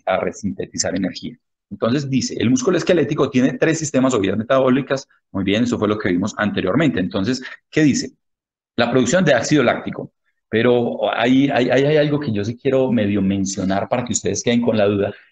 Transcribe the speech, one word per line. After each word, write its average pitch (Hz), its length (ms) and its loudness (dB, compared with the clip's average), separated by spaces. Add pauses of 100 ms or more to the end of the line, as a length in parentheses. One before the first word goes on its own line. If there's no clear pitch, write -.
a 92 120 0
resintetizar 90 800 -6
energía. 90 420 -6 (340)
Entonces 127 360 -4
dice, 131 300 -4
el 110 140 2
músculo 170 260 2
esquelético 156 540 0
tiene 127 220 2
tres 151 260 0
sistemas 131 340 0
o 117 60 2
vías 98 180 0
metabólicas. 135 720 0 (240)
Muy 98 120 -4
bien, 101 200 2
eso 117 160 0
fue 104 80 2
lo 104 100 2
que - 120 -4
vimos 92 280 -2
anteriormente. 104 640 0
Entonces, 101 420 -2 (300)
¿qué 151 100 2
dice? 143 300 2 (640)
La 120 160 2
producción 135 340 2
de 147 80 4
ácido 127 300 2
láctico. 95 500 -4 (360)
Pero 117 640 2
hay, 131 380 2
hay, 127 200 0
hay, 131 160 2
hay 151 120 2
algo 147 220 2
que 143 120 -4
yo 101 140 -2
sí 117 100 -6
quiero 131 360 0
medio 101 320 0
mencionar 95 640 -2
para 123 160 -2
que 104 80 -6
ustedes 98 300 -4
queden 120 180 2
con 113 160 0
la 101 80 4
duda, 101 300 0 (160)